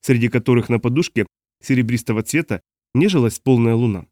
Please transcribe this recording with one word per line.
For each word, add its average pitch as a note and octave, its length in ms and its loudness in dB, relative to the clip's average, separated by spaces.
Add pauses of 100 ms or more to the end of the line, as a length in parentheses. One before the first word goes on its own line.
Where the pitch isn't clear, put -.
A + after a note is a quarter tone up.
среди A#2+ 260 0
которых A#2+ 400 0
на A#2 120 0
подушке A#2+ 480 -2 (340)
серебристого A#2+ 600 -2
цвета C3+ 380 -4 (340)
нежилась C#3+ 460 2
полная A#2 360 2
луна. A2 360 -2